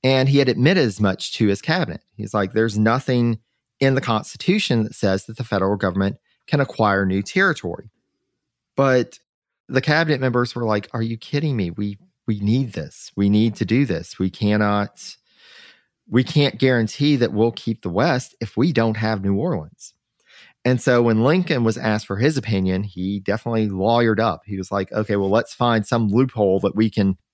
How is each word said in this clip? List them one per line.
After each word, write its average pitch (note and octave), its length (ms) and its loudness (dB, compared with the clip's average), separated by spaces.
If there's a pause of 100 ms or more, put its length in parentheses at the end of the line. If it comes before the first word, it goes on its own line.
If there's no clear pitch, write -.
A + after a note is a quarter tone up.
and C3 240 4
he C#3 100 4
had C3 120 4
admitted D3 340 2
as G#2+ 160 -4
much G2 340 -2
to G#2+ 140 2
his G2 140 0
cabinet. D#3+ 400 -2 (120)
He's G#2 200 -10
like, G2+ 180 -2
"There's A2 260 0
nothing A#2+ 640 0 (400)
in C3+ 140 4
the C3 60 0
Constitution A#2+ 840 -2
that G#2+ 100 -8
says G2 320 -2
that A2+ 120 -16
the A2+ 60 -6
federal G2 320 0
government G2 420 -2 (280)
can D3 140 0
acquire G2+ 460 2
new F#2+ 160 0
territory." D#3 680 -2 (840)
But C3 420 2 (500)
the B2+ 120 2
cabinet D3+ 400 2
members B2 340 0
were A#2+ 100 -4
like, G#2+ 280 0
"Are A2+ 100 -4
you A2+ 140 -4
kidding C#3+ 400 -4
me? F#2 140 -2
We, G2+ 280 -6 (280)
we A2 140 -2
need A2+ 340 0
this. - 420 -12
We G2+ 120 2
need G#2+ 280 2
to - 80 -2
do A#2 200 2
this. E2 340 -6
We F#2+ 120 -2
cannot, G#2 840 -2 (920)
we B2 140 2
can't - 360 2
guarantee C3 580 2
that A#2+ 160 0
we'll A2+ 200 2
keep - 300 -6
the F#2+ 80 -4
West B2+ 500 0
if - 160 -8
we D3+ 160 2
don't A2+ 260 0
have G#2+ 260 -2
New G2 120 0
Orleans." G#2+ 580 -8 (680)
And B2+ 180 0
so B2 220 4
when A2+ 220 2
Lincoln D#3 400 2
was A2+ 140 0
asked G#2+ 280 -2
for G2 100 -6
his C#3+ 200 0
opinion, G2 480 -2
he G2 360 -6
definitely A2 480 -2
lawyered G#2+ 520 2
up. G#2+ 260 -2
He G2+ 100 -8
was F#2+ 140 -8
like, G2 220 -4
"Okay, G#2+ 240 -2
well, G2 140 -2
let's G#2+ 220 0
find A#2 340 0
some A#2 220 0
loophole G#2 520 2
that F#2+ 140 0
we A2 140 2
can G2 300 0 (160)